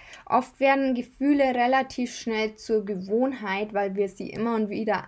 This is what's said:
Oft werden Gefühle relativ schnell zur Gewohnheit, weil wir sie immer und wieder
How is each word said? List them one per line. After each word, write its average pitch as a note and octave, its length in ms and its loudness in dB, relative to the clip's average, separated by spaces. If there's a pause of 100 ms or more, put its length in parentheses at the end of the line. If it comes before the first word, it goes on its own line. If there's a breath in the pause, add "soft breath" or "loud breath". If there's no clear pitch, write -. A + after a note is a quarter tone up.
(260 loud breath)
Oft - 340 0
werden C4+ 360 4
Gefühle C4+ 580 2
relativ B3 640 0
schnell A3 400 -2
zur G#3+ 300 0
Gewohnheit, G#3 880 -2
weil G3+ 220 -2
wir G3 140 0
sie G3 200 -10
immer A3+ 260 -2
und G#3+ 140 0
wieder G#3+ 380 -2